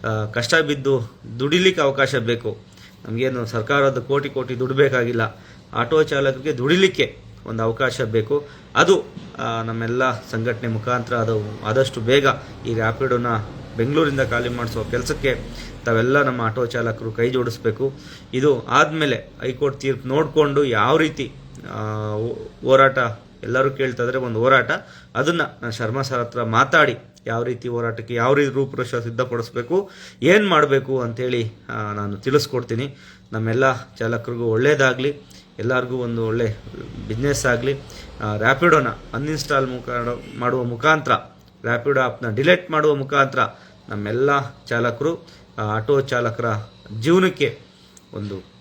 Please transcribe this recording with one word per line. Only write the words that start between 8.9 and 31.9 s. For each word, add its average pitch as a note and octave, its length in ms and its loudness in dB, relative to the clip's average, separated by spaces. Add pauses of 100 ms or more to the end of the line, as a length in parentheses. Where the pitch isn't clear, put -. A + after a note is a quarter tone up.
ಆ, A2+ 240 -4
ನಮ್ಮೆಲ್ಲ A#2 600 -2
ಸಂಘಟನೆ A#2 460 -4
ಮುಖಾಂತರ A#2 480 -2
ಅದು G#2+ 480 -2
ಆದಷ್ಟು B2 360 0
ಬೇಗ C3+ 260 4 (400)
ಈ A#2 80 -2
ರ್ಯಾಪಿಡೋನ A#2+ 520 0 (500)
ಬೆಂಗಳೂರಿಂದ C#3 440 2 (100)
ಖಾಲಿ A#2+ 180 -2
ಮಾಡಿಸೋ A#2 360 -4
ಕೆಲಸಕ್ಕೆ B2 560 -2 (440)
ತಾವೆಲ್ಲ A#2+ 380 4
ನಮ್ಮ B2+ 180 0
ಆಟೋ A#2 260 0
ಚಾಲಕರು A2+ 460 -4
ಕೈ A#2 180 0
ಜೋಡಿಸ್ಬೇಕು. B2 640 -2 (420)
ಇದು B2+ 320 2
ಆದಮೇಲೆ D3 500 2
ಹೈಕೋರ್ಟ್ C3 640 -4
ತೀರ್ಪು B2 280 -4
ನೋಡಿಕೊಂಡು D3 560 2
ಯಾವ A#2+ 320 4
ರೀತಿ, D3+ 360 0 (380)
ಆ, G2+ 80 -8 (360)
ಹೋ-, - 520 -6
ಹೋರಾಟ C3 320 6 (440)
ಎಲ್ಲರೂ C3 280 0
ಕೇಳ್ತಾ B2+ 340 -2
ಇದ್ರೆ B2+ 140 -2
ಒಂದು A#2+ 200 -4
ಹೋರಾಟ, B2+ 320 4 (460)
ಅದನ್ನು D#3 280 0 (160)
ನಾನು A#2+ 100 -6
ಶರ್ಮಾ A#2+ 320 -4
ಸರ್ C3 160 -4
ಹತ್ರ A#2+ 240 -4
ಮಾತಾಡಿ C3 540 4 (300)
ಯಾವ A#2 160 -2
ರೀತಿ B2 260 -6
ಹೋರಾಟಕ್ಕೆ A#2 460 -6
ಯಾವ A#2+ 200 4
ರೀತಿ C#3+ 180 4
ರೂಪುರೇಷೆ C3 500 -4
ಸಿದ್ಧಪಡಿಸ್ಬೇಕು, A#2+ 880 -2 (320)
ಏನು G3 260 6
ಮಾಡಬೇಕು C3+ 520 4
ಅಂತೇಳಿ, A#2+ 520 -4 (160)
ಆ, A2 240 -6